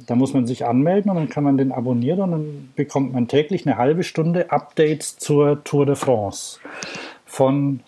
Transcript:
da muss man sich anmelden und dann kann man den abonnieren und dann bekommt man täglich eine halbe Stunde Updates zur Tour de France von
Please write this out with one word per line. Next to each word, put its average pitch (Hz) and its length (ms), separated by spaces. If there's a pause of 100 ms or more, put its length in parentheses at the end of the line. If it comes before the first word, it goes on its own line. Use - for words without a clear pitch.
da 123 80
muss 135 180
man 131 140
sich 127 180
anmelden 170 460
und 180 60
dann 156 120
kann 147 140
man 139 160
den 135 140
abonnieren 127 480
und 185 100
dann 151 460
bekommt 139 360
man 123 140
täglich 151 400
eine 113 120
halbe 156 260
Stunde 170 480
Updates 151 680
zur 147 460
Tour 143 220
de 139 100
France 107 640 (680)
von 139 600